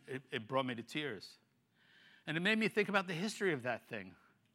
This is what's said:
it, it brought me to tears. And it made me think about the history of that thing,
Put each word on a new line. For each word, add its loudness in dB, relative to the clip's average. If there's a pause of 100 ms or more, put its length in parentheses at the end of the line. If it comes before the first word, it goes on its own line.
it, -8
it -6
brought 0
me -4
to -6
tears. -8 (880)
And -2
it 2
made 4
me 4
think 4
about 4
the -4
history 0
of -2
that -2
thing, -10 (400)